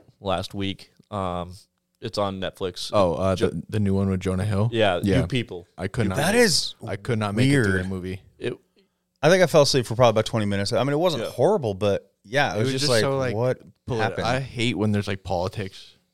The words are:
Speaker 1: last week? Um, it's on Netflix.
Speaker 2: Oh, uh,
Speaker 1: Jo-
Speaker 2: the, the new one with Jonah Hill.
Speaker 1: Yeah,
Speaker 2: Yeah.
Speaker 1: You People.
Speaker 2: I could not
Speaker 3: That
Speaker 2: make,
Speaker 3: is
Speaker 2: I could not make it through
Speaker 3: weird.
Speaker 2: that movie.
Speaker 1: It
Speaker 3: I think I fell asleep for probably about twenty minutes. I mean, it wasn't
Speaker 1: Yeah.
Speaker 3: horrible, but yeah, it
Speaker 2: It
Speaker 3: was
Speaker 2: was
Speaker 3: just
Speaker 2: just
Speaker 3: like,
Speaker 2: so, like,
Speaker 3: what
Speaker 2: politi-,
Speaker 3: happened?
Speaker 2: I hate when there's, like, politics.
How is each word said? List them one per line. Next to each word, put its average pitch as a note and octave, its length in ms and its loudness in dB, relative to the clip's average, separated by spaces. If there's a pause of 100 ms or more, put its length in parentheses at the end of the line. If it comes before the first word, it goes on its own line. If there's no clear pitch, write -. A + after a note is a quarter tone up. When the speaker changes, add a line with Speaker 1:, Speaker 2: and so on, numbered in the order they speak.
(200)
Speaker 1:
last F#2 360 -4
week? G2 340 -6 (220)
Um, F2+ 420 -6 (480)
it's A2 160 -8
on G2 240 -2
Netflix. F2+ 500 -6
Speaker 2:
Oh, F#2+ 220 4
uh, F#2+ 220 0
Speaker 1:
Jo- F2+ 140 0
Speaker 2:
the, E2+ 200 -6
the G#2 100 -2
new G2 140 2
one G2 160 2
with F#2 100 0
Jonah F#2 260 -2
Hill. G#2 280 0
Speaker 1:
Yeah, G2+ 300 2
Speaker 2:
Yeah. G2 180 2
Speaker 1:
You A#2+ 60 -2
People. G2 400 -6 (100)
Speaker 2:
I F#2 120 -6
could A2 200 -2
not F#2 80 -2
Speaker 3:
That F#3 160 2
Speaker 2:
make, A#3+ 80 4
Speaker 3:
is F#3 320 2 (140)
Speaker 2:
I G2 80 -6
could A2 240 -2
not G2+ 160 -2
make A#2+ 140 4
it - 40 4
through A2+ 200 4
Speaker 3:
weird. F#2+ 120 0
Speaker 2:
that - 20 -6
movie. F#2 320 -8 (200)
Speaker 1:
It - 180 -6 (640)
Speaker 3:
I D3 80 4
think F#3 140 6
I - 20 8
fell D3+ 160 6
asleep C3+ 240 2
for - 80 -6
probably A#2+ 160 6
about A2 160 2
twenty G#2+ 220 -2
minutes. G2+ 260 -2
I G#2+ 100 2
mean, C#3 100 0
it D3 60 0
wasn't E3 260 0
Speaker 1:
Yeah. F#2 40 -8
Speaker 3:
horrible, B2+ 460 0
but G2 360 -2 (140)
yeah, A#2 280 0
it - 20 -6
Speaker 2:
It G#2 40 0
Speaker 3:
was A2 40 2
Speaker 2:
was - 80 0
Speaker 3:
just C3 120 -4
Speaker 2:
just D3 60 -2
Speaker 3:
like, A#2 120 4
Speaker 2:
so, C3+ 160 0
like, B2+ 180 -2
Speaker 3:
what B2 260 -2 (240)
Speaker 2:
politi-, A#2+ 120 -6
Speaker 3:
happened? G#2+ 300 -2
Speaker 2:
I B2+ 120 0
hate A#2+ 380 -4
when G#2+ 160 0
there's, G2+ 160 -2
like, G2 160 -6
politics. F#2+ 720 -6 (160)